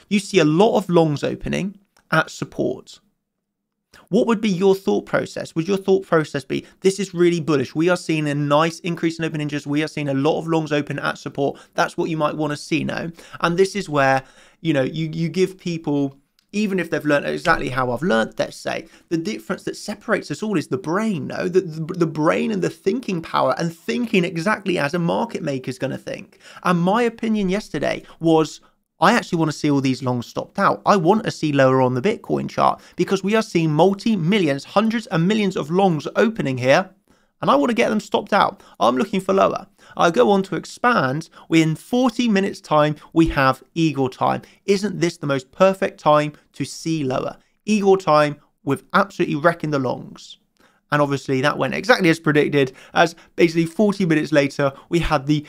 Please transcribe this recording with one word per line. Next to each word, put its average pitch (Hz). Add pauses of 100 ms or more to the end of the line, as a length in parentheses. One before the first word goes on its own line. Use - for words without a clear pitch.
You 202
see 196
a 156
lot 175
of 196
longs 165
opening 147 (320)
at 160
support. - (1120)
What 233
would 226
be 220
your 190
thought 202
process? -
Would 160
your 196
thought 190
process 151
be, 143 (160)
"This 190
is 196
really 175
bullish. 139
We 165
are 180
seeing 156
a 143
nice 147
increase 170
in 165
open 156
interest. 147
We 147
are 156
seeing 147
a 135
lot 156
of 160
longs 160
open 147
at 151
support." 139 (160)
That's -
what 175
you 160
might 151
wanna 147
see 143
now. 135 (280)
And 170
this 190
is 190
where, 135 (380)
you 160
know, 135
you, 156
you 165
give 185
people, 147 (340)
even 196
if 170
they've 151
learned 151
exactly 151
how 127
I've 120
learned, 165
let's -
say, 120 (220)
the 170
difference 180
that -
separates -
us 147
all 214
is 143
the 131
brain, 175
no? -
The, 180
the, 160
the 170
brain 170
and 185
the 160
thinking 202
power 139
and 165
thinking 226
exactly 180
as 143
a 175
market 185
maker's 139
gonna 135
think. - (240)
And 175
my 202
opinion 220
yesterday 143 (180)
was 160 (420)
I 185
actually 185
wanna 156
see 147
all 139
these 131
longs 127
stopped -
out. 180
I 202
want 190
to 160
see 156
lower 131
on 127
the 123
Bitcoin 143
chart - (140)
because -
we 208
are 220
seeing 160
multi-millions, 180
hundreds 220
and 170
millions 202
of 156
longs 175
opening 202
here, 139 (520)
and 156
I 247
wanna 277
get 220
them 214
stopped -
out. 180 (180)
I'm 240
looking 220
for 190
lower. 196 (280)
I 170
go 240
on 196
to -
expand. 160 (180)
We, 165
in 160
forty 247
minutes 196
time, 151 (160)
we 160
have 131 (100)
Eagle 139
time. 131 (240)
Isn't 190
this 165
the 147
most 139
perfect 190
time 151 (200)
to 139
see 160
lower? - (280)
Eagle 196
time 151 (240)
with 139 (100)
absolutely 180
wrecking 156
the 143
longs. 131 (540)
And 147
obviously 139
that 143
went 131
exactly 185
as 160
predicted, 143 (200)
as 170 (200)
basically 165
forty 202
minutes 151
later, 143 (160)
we 170
had 143
the 151